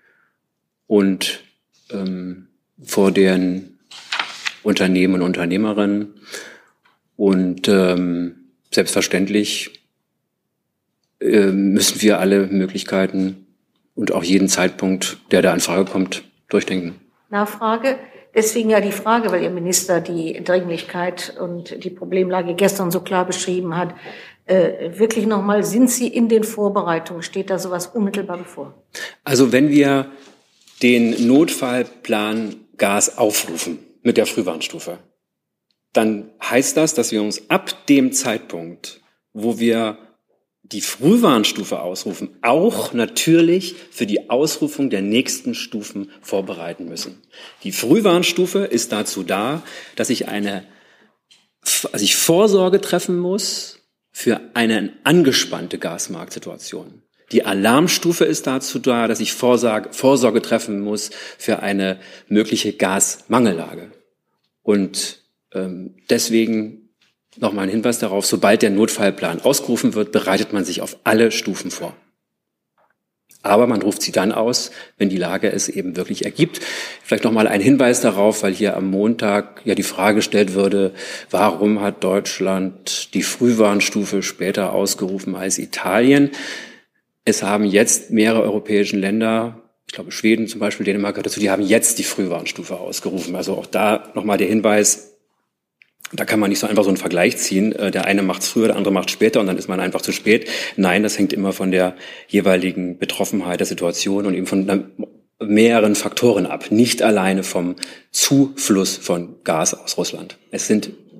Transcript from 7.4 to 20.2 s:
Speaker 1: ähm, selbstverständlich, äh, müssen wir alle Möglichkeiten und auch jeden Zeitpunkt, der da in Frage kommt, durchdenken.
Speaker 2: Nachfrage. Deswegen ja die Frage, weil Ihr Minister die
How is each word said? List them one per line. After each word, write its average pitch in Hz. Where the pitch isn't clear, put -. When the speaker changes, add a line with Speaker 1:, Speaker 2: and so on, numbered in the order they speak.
Speaker 1:
ähm, 90
selbstverständlich, 98
äh, 101
müssen 98
wir 104
alle 98
Möglichkeiten 95
und 101
auch 90
jeden 95
Zeitpunkt, 92
der 90
da 87
in -
Frage 90
kommt, 95
durchdenken. 92
Speaker 2:
Nachfrage. 226
Deswegen 220
ja 214
die 196
Frage, 220
weil 180
Ihr 165
Minister 180
die 170